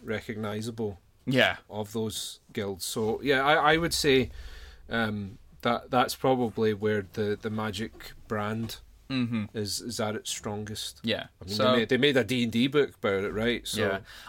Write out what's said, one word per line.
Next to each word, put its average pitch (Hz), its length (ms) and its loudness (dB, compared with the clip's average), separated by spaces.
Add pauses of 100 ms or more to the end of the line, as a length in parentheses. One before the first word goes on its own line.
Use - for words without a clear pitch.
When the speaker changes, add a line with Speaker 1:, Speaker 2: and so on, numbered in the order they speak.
Speaker 1:
recognisable. 110 960 -6 (280)
Speaker 2:
Yeah. 117 300 4 (120)
Speaker 1:
of 104 240 -8
those - 480 -6 (120)
guilds. 98 320 -6
So, 110 380 -2
yeah, 135 220 4
I, 151 300 6
I - 20 4
would 165 180 0
say, 131 360 4 (580)
um, 107 500 -4 (240)
that - 280 0
that's 127 240 2
probably 117 600 2
where 104 380 0
the, 104 280 -2
the 110 100 -6
Magic 110 600 -6 (160)
brand 110 480 -4 (340)
Speaker 2:
Mm-hmm. 120 360 -2 (120)
Speaker 1:
is, 101 220 -4
is 107 180 -8
at 107 160 -2
its - 160 -8
strongest. 107 720 -8
Speaker 2:
Yeah. 113 240 -2 (160)
Speaker 1:
I - 20 -14
mean, 95 100 -6
Speaker 2:
So 131 180 2
Speaker 1:
they 123 60 4
made, 110 100 2
they 127 80 4
made 135 200 4
a 127 60 6
D 120 220 0
and 113 80 0
D 117 160 4
book 139 260 2
about 98 300 0
it, 87 100 -2
right? 113 320 -2
So 107 140 -4
Speaker 2:
Yeah. 98 180 0 (300)